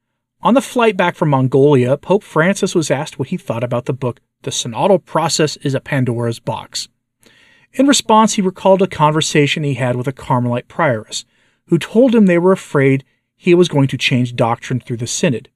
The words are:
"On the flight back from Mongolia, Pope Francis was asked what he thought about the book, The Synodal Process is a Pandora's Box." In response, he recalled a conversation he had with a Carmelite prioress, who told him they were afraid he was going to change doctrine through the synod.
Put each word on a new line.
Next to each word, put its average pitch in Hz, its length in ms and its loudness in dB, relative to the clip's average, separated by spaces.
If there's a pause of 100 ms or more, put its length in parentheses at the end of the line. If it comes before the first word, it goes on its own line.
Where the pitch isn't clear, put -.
(400)
"On 208 140 2
the 269 80 2
flight 226 340 0
back 175 180 0
from 160 140 -2
Mongolia, 135 720 2
Pope 190 240 -2
Francis 185 520 -2
was 160 160 -2
asked 143 280 -6
what 135 100 -6
he 180 80 -6
thought 117 280 -6
about 123 200 -4
the 143 80 -4
book, 123 280 -6 (220)
The 127 80 -10
Synodal 147 540 -2
Process 160 540 -2
is 135 160 -4
a 127 60 -2
Pandora's 120 580 -4
Box." - 500 -12 (840)
In 269 120 2
response, 220 480 2
he 208 80 -2
recalled 190 380 2
a 190 60 0
conversation 151 760 0
he 143 120 -2
had 123 220 -4
with 123 120 -6
a 135 40 -4
Carmelite 123 560 -4
prioress, 151 580 -4 (400)
who 170 120 2
told 226 360 2
him 214 120 6
they 175 120 4
were 180 140 2
afraid 135 520 0 (320)
he 175 180 2
was 175 140 4
going 135 200 2
to 135 100 -6
change 123 380 -2
doctrine 117 440 -2
through 120 180 -10
the 120 80 -8
synod. - 500 -4